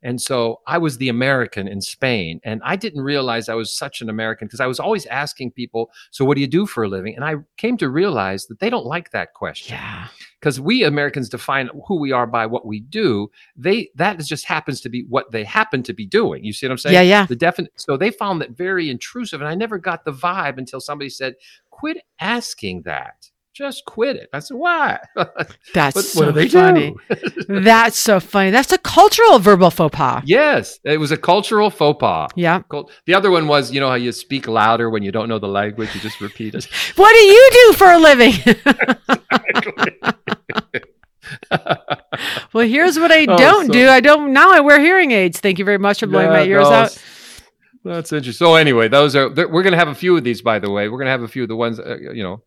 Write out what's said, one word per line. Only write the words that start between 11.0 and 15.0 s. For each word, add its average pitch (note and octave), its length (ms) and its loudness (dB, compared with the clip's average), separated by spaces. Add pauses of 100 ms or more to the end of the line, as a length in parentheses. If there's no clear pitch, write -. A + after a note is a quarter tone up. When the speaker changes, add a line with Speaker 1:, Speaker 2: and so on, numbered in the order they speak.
Speaker 1:
define C3 420 -8 (160)
who F#3+ 120 -4
we C#3 120 -6
are B2 160 -4
by A#2 180 -4
what A#2 220 -8
we G#2+ 120 -10
do. B2 520 -6 (240)
They, F#3+ 400 -4
that F3+ 240 -4
is D3 80 -12
just D3 180 -10
happens D3+ 360 -8
to B2+ 80 -14
be A#2+ 200 -10